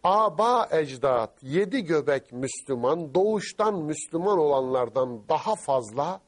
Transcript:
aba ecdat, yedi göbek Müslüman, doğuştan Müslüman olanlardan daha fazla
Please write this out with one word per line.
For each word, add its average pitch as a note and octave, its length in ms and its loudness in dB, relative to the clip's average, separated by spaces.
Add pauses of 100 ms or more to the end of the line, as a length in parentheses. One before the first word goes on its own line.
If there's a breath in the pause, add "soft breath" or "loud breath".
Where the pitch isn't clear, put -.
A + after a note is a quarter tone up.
aba G#3+ 680 2
ecdat, C3 720 0
yedi F#3+ 400 -2
göbek C#3+ 480 0
Müslüman, C3 840 -4
doğuştan G#3 680 0
Müslüman E3 560 -2
olanlardan C3 920 0
daha F3 260 0
fazla C3+ 720 -4